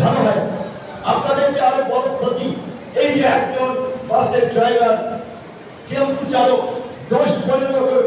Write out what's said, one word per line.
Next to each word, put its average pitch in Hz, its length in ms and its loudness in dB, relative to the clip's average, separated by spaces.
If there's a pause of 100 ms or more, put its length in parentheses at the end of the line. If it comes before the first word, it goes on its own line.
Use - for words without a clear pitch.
ভালো - 220 2
হয়। 202 160 2 (680)
আপনাদের 277 420 2
যে - 140 0
আরো - 120 2 (120)
বড় 262 140 0 (120)
ক্ষতি, - 280 -2 (560)
এই 294 140 4
যে 294 60 2 (140)
একজন 254 340 0 (400)
বাসের 233 340 2 (100)
ড্রাইভার, 233 420 4 (880)
টেম্পো 277 460 -2
চালক 247 300 4 (500)
দশ 277 180 2 (160)
পনেরো 262 300 0
বছর 254 300 2